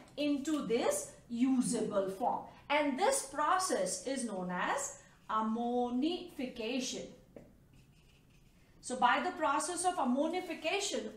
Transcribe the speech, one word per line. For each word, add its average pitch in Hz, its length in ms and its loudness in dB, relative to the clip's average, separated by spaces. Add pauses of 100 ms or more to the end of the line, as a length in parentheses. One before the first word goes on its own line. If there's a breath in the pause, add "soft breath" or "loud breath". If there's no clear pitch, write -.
(180)
into 285 480 0
this 269 460 0 (180)
usable 233 800 2
form, - 320 -2 (260 loud breath)
and 285 300 2
this 508 240 4
process 294 840 0
is 254 180 -2
known 185 260 -4
as - 480 0 (320 loud breath)
ammonification. 240 1800 -2 (1700 soft breath)
So - 140 -6
by 247 260 6
the 349 120 -2
process 311 520 0
of 359 120 2
ammonification, 311 1200 0